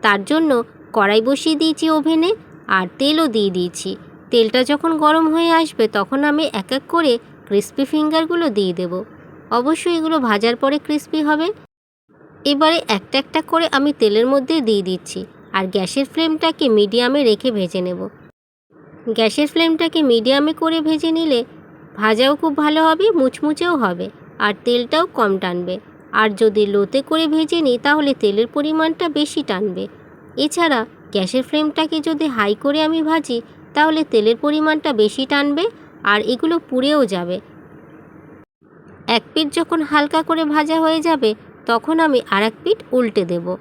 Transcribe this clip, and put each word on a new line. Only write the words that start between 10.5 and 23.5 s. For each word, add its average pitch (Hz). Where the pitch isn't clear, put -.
পরে 269
ক্রিসপি 302
হবে। 302
এবারে 302
একটা 202
একটা 294
করে 330
আমি 277
তেলের 220
মধ্যে 277
দিয়ে 214
দিচ্ছি 180
আর 190
গ্যাসের 214
ফ্লেমটাকে 320
মিডিয়ামে 226
রেখে 226
ভেজে 185
নেব। 180
গ্যাসের 226
ফ্লেমটাকে 330
মিডিয়ামে 269
করে 330
ভেজে 311
নিলে 320
ভাজাও 220
খুব 311
ভালো 302
হবে, 320
মুচমুচেও 302